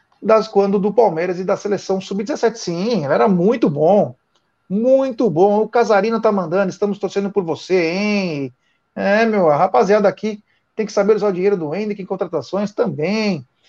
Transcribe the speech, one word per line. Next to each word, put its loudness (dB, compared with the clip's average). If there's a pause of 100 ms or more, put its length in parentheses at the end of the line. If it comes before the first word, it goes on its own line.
(220)
das, 4
quando 2
do 0
Palmeiras 0
e -6
da -2
seleção -4
sub-dezessete. -4
Sim, -4
ele 0
era 2
muito 2
bom. 2 (520)
Muito 2
bom. 2
O -2
Casarino 2
tá 2
mandando: -2
"Estamos -4
torcendo -4
por -2
você, -2
hein?" -4 (420)
É, 2
meu, 2
a 4
rapaziada 4
aqui -8 (320)
tem -4
que -10
saber 2
usar 0
o -2
dinheiro 0
do -4
Hendrick -6
em -10
contratações -6
também. -4 (220)